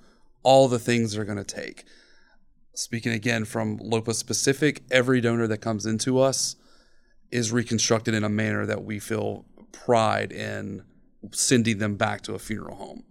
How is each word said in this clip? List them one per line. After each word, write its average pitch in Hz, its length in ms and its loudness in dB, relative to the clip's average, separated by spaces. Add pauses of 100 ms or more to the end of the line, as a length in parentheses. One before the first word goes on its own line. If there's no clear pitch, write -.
(420)
all 135 280 8
the 120 100 2
things 113 340 2
they're 107 120 -4
gonna 101 180 -6
take. - 400 -12 (920)
Speaking - 380 -4
again 113 320 0
from 113 340 -4
lopa 113 360 -2
specific, 135 760 0
every 127 300 4
donor 117 280 2
that 107 100 0
comes 107 280 -4
into 110 320 0
us 131 380 2 (760)
is 117 220 -2
reconstructed 113 600 0
in 107 100 2
a 104 60 0
manner 104 360 0
that 101 200 -4
we 104 140 -8
feel 104 460 -4 (280)
pride 107 580 2
in 104 520 -8 (480)
sending 117 480 2
them 104 180 -2
back 104 240 -2
to - 140 -10
a 92 40 -10
funeral 95 380 -10
home. - 340 -14